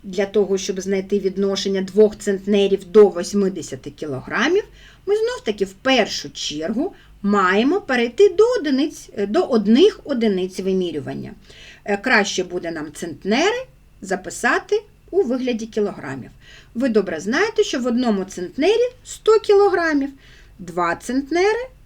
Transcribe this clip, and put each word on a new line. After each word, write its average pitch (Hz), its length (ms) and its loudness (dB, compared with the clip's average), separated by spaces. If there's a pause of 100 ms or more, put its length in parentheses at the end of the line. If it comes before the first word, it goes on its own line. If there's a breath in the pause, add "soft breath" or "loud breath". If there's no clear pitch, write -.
Для 196 240 -4
того, 196 320 0
щоб 190 220 -6
знайти 190 380 -2
відношення 196 640 -2
двох 208 360 4
центнерів 196 680 0
до 202 240 8
восьмидесяти 180 800 -4
кілограмів, 196 760 -2 (420 loud breath)
ми 403 100 2
знов-таки 440 480 -2
в 190 80 -8
першу 226 580 -2
чергу 196 640 -6 (280 loud breath)
маємо 202 580 2
перейти 247 480 4
до 381 160 4 (160)
одиниць, 294 560 -2
е, 202 100 -2
до 240 160 2
одних 240 640 4
одиниць 202 560 -2
вимірювання. 151 720 -4 (520 loud breath)
Е, 202 120 -2
краще - 480 -4
буде 175 260 -8
нам 156 220 -10
центнери 285 760 -4 (360)
записати 254 800 -4 (280)
у 381 120 0
вигляді 240 440 -4
кілограмів. 147 640 -8 (440 loud breath)
Ви 262 140 -2
добре 185 320 0
знаєте, 370 440 0
що 277 160 -4
в 240 60 -4
одному 233 380 0
центнері 359 680 0 (120)
сто - 360 2
кілограмів, 339 680 2 (480 soft breath)
два 170 380 -4
центнери — 359 720 -2 (180)